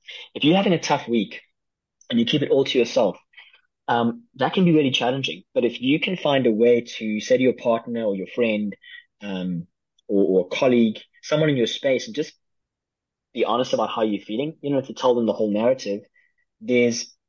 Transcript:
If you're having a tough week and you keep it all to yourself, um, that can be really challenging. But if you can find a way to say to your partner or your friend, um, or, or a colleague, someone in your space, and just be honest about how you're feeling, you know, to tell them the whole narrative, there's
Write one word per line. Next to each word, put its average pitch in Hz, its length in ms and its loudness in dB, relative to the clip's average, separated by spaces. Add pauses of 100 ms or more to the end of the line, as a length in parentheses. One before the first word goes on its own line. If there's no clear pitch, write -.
(340)
If - 100 -6
you're 160 140 4
having 196 160 2
a 160 60 2
tough - 280 -2
week 117 320 -2 (680)
and 120 100 0
you 117 60 2
keep 139 160 0
it - 80 -2
all 135 160 4
to 135 120 -2
yourself, 113 400 2 (720)
um, 117 360 0 (120)
that 135 180 -2
can 185 120 2
be 170 80 6
really 147 180 4
challenging. 123 520 -4 (100)
But 123 100 0
if 117 160 -2
you 135 220 0
can 185 160 -4
find 139 300 0
a 117 40 4
way 117 300 4 (160)
to 107 240 -6
say 127 160 2
to 131 60 0
your 123 100 4
partner 117 500 -4
or 101 140 -2
your 92 180 -8
friend, 107 400 -2 (460)
um, 92 460 -6 (420)
or, 101 160 4
or 95 220 2
a - 100 -16
colleague, 120 420 2 (240)
someone 151 260 0
in 143 60 2
your 120 100 2
space, 127 420 -2
and 110 80 -14
just 147 180 -6 (1000)
be 117 120 -2
honest 120 260 0
about 117 200 0
how 117 100 -4
you're 104 240 -2
feeling, 139 340 -6
you 143 120 -6
know, 139 100 2
to 139 120 -8
tell 127 220 2
them 117 120 0
the 104 60 2
whole 107 160 -2
narrative, 107 520 0 (580)
there's 120 560 0 (140)